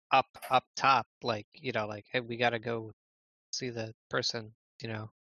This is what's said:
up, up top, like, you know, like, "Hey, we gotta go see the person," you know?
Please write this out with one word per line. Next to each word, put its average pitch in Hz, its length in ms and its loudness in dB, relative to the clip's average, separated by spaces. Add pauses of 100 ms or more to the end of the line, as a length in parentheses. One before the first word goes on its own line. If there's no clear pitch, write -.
(120)
up, 135 140 6 (240)
up 127 140 4 (120)
top, 135 300 4 (160)
like, 110 320 -2
you 127 180 -6
know, 110 160 -2
like, 107 240 -10
"Hey, 131 80 0
we 117 160 -6
gotta 120 240 2
go 113 320 -6 (580)
see 127 200 -6
the 113 220 -6 (180)
person," 117 420 -2 (280)
you 117 80 -6
know? 110 220 -6 (140)